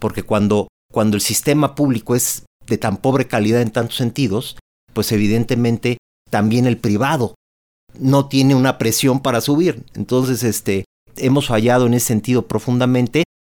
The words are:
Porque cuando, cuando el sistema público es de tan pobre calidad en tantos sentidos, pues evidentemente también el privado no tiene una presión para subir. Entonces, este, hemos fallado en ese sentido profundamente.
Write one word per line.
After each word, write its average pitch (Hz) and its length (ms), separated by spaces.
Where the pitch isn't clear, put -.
Porque 104 220
cuando, 104 460
cuando 107 240
el 104 40
sistema 143 540
público 127 420
es - 280
de - 120
tan 101 180
pobre 135 320
calidad 113 340
en 113 80
tantos 117 260
sentidos, 120 600
pues 110 200
evidentemente 117 840
también 110 360
el 120 120
privado 117 560
no 135 280
tiene 135 280
una 131 240
presión 127 420
para 123 200
subir. 147 440
Entonces, 123 480
este, 101 420
hemos 135 320
fallado 120 380
en 120 80
ese 120 120
sentido 117 400
profundamente. 123 800